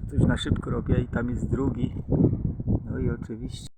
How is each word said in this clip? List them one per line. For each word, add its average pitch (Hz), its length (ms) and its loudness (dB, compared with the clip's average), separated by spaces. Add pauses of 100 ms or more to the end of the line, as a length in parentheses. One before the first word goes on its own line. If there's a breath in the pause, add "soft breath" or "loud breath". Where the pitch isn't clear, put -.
(100)
coś 139 100 2
na 123 160 6
szybko - 340 0
robię 127 300 2
i 123 80 0
tam 120 220 0
jest 117 200 -4
drugi. 127 520 0 (840)
No 123 140 -4
i 127 120 0
oczywiście 117 560 -8 (120)